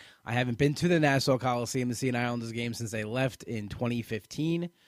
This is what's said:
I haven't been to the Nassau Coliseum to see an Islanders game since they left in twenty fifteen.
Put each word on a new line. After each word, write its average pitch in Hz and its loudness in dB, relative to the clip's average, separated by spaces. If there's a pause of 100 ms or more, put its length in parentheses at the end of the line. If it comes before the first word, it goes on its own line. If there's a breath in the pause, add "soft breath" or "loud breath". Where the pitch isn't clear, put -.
(260 loud breath)
I 113 -4
haven't 123 2
been 147 4
to 175 2
the 175 6
Nassau 139 4
Coliseum 123 0
to 117 -2
see 131 -2
an 123 0
Islanders 120 -2
game 117 -4
since 113 -6
they 107 -4
left 127 -2
in 104 -6
twenty 120 -2
fifteen. 165 -2 (180 soft breath)